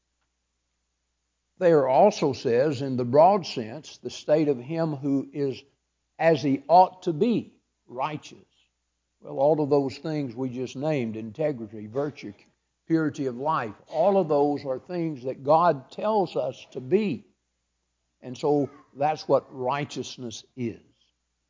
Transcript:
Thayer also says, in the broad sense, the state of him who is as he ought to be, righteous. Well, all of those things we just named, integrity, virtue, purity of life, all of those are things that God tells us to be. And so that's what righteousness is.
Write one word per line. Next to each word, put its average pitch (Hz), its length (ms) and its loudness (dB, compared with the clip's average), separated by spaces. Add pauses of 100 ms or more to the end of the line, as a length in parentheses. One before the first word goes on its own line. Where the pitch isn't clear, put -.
(1600)
Thayer 160 260 6
also 160 460 4
says, 127 500 0
in 135 140 -4
the 127 80 -2
broad 160 420 6
sense, 123 520 -10
the 120 120 -10
state 156 380 0
of 135 100 0
him 156 380 -4
who 135 360 -2
is 139 300 -4 (560)
as 160 240 4
he 135 240 0
ought 180 380 4
to 175 80 -2
be, 170 420 -2 (320)
righteous. 131 580 -10 (800)
Well, 147 160 -12
all 151 220 2
of 147 80 0
those 139 300 2
things 147 360 -6
we 131 140 -6
just 123 280 -8
named, 131 380 -2
integrity, 110 720 -6
virtue, 123 460 -8 (540)
purity 156 400 -2
of 120 100 -6
life, 131 380 -4 (120)
all 190 300 2
of 180 120 2
those 143 360 2
are 131 140 -4
things 160 460 -6
that 131 200 -8
God 156 460 2
tells 208 460 -2
us 135 340 -6
to 135 100 -10
be. 143 460 -2 (960)
And 127 120 -12
so 143 360 0 (260)
that's 151 320 -4
what 139 260 0
righteousness 131 920 -8 (100)
is. 110 240 -6 (680)